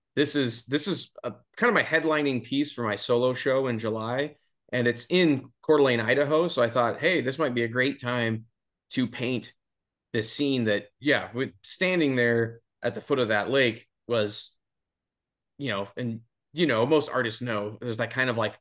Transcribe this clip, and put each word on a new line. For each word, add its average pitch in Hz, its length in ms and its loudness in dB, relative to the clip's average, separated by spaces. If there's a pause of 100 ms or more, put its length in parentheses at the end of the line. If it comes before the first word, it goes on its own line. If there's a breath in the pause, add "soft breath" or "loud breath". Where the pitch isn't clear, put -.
(140)
this 143 220 0
is, 127 300 -2
this 143 200 -2
is 170 240 -6 (140)
a, 117 80 -8 (240)
kind 240 120 2
of 214 60 2
my 151 80 2
headlining 151 640 0
piece 143 280 -2
for 120 100 -8
my 104 140 -2
solo 123 360 2
show 131 360 0
in 117 100 -2
July, 113 580 -4 (360)
and 120 140 2
it's 120 220 0
in 165 420 4 (120)
Coeur 151 160 6
d'Alene, 127 220 6
Idaho. 143 480 2
So 131 140 2
I 117 60 4
thought, 117 320 0
"Hey, 165 220 2
this 131 160 -4
might 139 160 0
be 117 100 0
a 113 40 0
great 127 300 -2
time 117 460 -2 (460)
to 127 160 0
paint 123 480 -6 (580)
this 113 180 -2
scene 135 340 0
that, 104 240 0 (120)
yeah, 110 320 0
with, 123 200 -6 (100)
standing 175 520 0
there 117 460 2 (220)
at 110 120 -2
the 110 60 -12
foot 139 180 -2
of 117 100 0
that 104 200 0
lake 123 400 0 (180)
was," 107 440 -2 (1080)
you 139 140 -6
know, 101 260 -4
and, 117 240 -6 (320)
you 160 140 0
know, 117 180 2
most 151 260 2
artists 120 300 -2
know 107 400 -6
there's 117 160 -6
that 113 140 -4
kind 127 180 0
of, 113 80 -2
like, 107 240 0